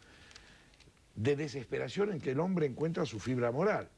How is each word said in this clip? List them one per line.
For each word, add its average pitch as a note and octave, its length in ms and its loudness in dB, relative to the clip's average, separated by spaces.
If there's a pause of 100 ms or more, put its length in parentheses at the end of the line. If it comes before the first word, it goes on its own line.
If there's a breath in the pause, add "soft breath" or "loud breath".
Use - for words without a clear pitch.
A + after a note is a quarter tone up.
(1160 loud breath)
de C3 220 2
desesperación C#3 760 -4
en D#3 80 -4
que C#3 120 -2
el C3+ 80 2
hombre F3+ 260 2
encuentra D#3+ 400 0
su A2+ 140 -6
fibra A#2+ 320 2
moral. D3+ 460 2